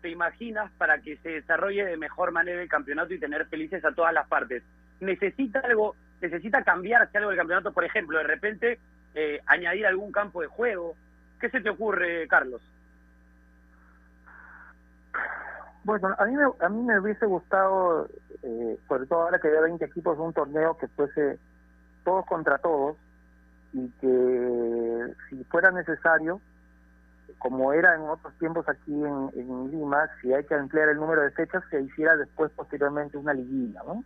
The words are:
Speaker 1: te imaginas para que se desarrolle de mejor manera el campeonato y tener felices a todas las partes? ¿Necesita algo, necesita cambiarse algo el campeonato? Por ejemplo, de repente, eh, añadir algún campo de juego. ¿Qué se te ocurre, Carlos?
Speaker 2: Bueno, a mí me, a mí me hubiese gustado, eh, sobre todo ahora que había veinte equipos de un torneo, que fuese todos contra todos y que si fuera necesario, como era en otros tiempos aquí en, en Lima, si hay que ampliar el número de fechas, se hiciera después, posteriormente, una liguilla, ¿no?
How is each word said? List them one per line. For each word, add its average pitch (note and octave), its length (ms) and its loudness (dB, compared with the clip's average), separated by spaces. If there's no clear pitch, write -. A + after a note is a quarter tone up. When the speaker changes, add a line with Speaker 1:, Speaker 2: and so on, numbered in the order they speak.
Speaker 1:
te F3 80 -8
imaginas G3 680 -6
para D#3 240 4
que D3+ 160 -12
se E3 120 -12
desarrolle E3+ 560 -2
de E3+ 120 -4
mejor D#3+ 340 -2
manera F3 300 0
el F3 80 -10
campeonato D3+ 440 -2
y F3 60 -8
tener D3 280 -4
felices D#3 380 -8
a D3 60 4
todas E3 220 2
las D3+ 140 0
partes? B2+ 360 -2
¿Necesita G3 600 -2
algo, A3 360 0
necesita F3+ 420 -2
cambiarse G3+ 540 2
algo G#3 140 0
el F3+ 60 0
campeonato? F3+ 340 0
Por F3 120 0
ejemplo, E3 340 -2
de D#3 80 0
repente, G#3+ 540 -2
eh, D3+ 300 -2
añadir F3 400 0
algún G3 260 0
campo G3 300 -2
de D3 60 -6
juego. F3+ 480 -4
¿Qué A#3+ 100 -4
se B3 120 -2
te G#3+ 80 0
ocurre, F3 580 -2
Carlos? C3+ 340 2
Speaker 2:
Bueno, F#3+ 320 0
a G3+ 80 4
mí B3 100 0
me, D4 80 4
a E3+ 100 2
mí A3 140 -2
me A3+ 160 4
hubiese G#3 260 0
gustado, F#3 840 2
eh, A#2 340 -4
sobre C3 200 0
todo E3+ 140 2
ahora F3 180 2
que - 80 2
había D#3 140 6
veinte E3 240 0
equipos D#3+ 320 -2
de D#3 60 -4
un E3 100 -4
torneo, D#3 440 0
que C3 120 -6
fuese C#3+ 500 -2
todos F#3 220 2
contra D3+ 320 2
todos D3+ 400 0
y B2+ 180 -6
que A#2+ 1120 2
si C3 160 -12
fuera F#3 260 4
necesario, E3 680 0
como C3 340 0
era E3+ 240 6
en D#3 60 -6
otros D#3 380 -8
tiempos E3 280 -2
aquí D3 240 -6
en, C#3+ 440 -2
en B2+ 360 -8
Lima, D3 380 0
si B2+ 120 2
hay C#3+ 100 2
que D#3 120 -2
ampliar D3+ 340 2
el D3 80 2
número D#3 240 2
de C#3 100 2
fechas, E3+ 380 -2
se C#3+ 120 0
hiciera D#3 360 2
después, D3+ 340 -2
posteriormente, D3 680 -4
una D3 160 0
liguilla, B2+ 540 -4
¿no? G#3 180 -8